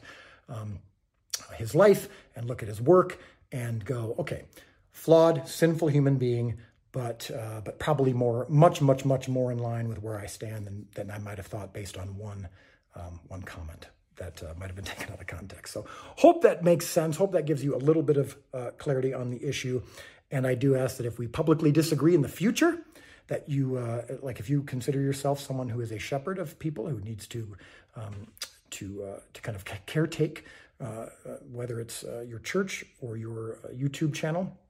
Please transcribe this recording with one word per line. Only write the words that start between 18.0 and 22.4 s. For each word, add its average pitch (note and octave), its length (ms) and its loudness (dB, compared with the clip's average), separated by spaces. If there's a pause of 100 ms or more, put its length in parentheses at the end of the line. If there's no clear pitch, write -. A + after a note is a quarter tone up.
bit C#3+ 160 4
of, C3 180 -2 (160)
uh, B2 280 -8
clarity C3 340 0
on B2 160 -4
the B2+ 160 -6
issue. B2+ 380 -2 (480)
And C3 160 0
I B2+ 80 4
do C3+ 200 6
ask B2+ 220 0
that A#2+ 80 -4
if A#2 140 -6
we A#2+ 80 -4
publicly D#3 440 4
disagree D#3 440 4
in D3+ 60 8
the A#2 80 0
future, D#4 520 2 (460)